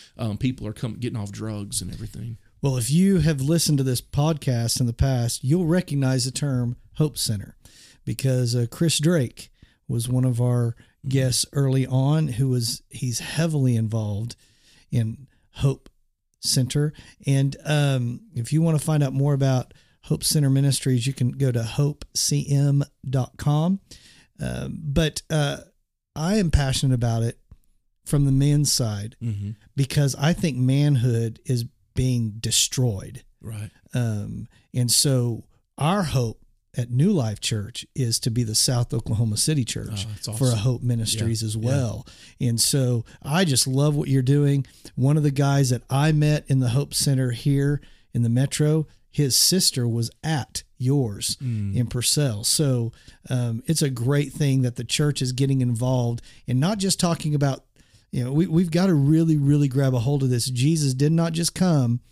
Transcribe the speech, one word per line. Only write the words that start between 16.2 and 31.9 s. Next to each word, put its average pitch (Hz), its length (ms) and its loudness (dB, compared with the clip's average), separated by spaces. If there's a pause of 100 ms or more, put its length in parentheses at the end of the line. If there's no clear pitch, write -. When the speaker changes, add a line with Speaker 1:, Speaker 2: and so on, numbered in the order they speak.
Speaker 2:
Center. 143 520 0 (340)
And, 139 380 2
um, 139 580 0 (120)
if 117 180 -6
you 156 80 2
wanna 160 200 2
find 151 240 0
out 131 80 -2
more 139 220 2
about 135 380 0 (300)
Hope - 200 -4
Center 143 280 2
Ministries, 135 560 2
you 135 80 -2
can 123 180 0
go 135 180 0
to 117 120 0
hope 135 500 -2
C - 380 -2
M 143 340 2 (240)
dot - 300 -4
com. 160 420 0 (580)
Um, - 460 -6
but, 151 460 -2
uh, 147 300 -2 (540)
I 175 220 -2
am 196 140 0
passionate 135 440 2
about 113 280 0
it 117 160 -4 (640)
from 143 220 2
the 135 60 4
men's 143 380 4
side 107 520 -4
Speaker 1:
Mm-hmm. 104 300 -6 (240)
Speaker 2:
because 139 400 0
I 139 180 2
think 135 240 -2
manhood 127 880 2
is 120 180 -2 (300)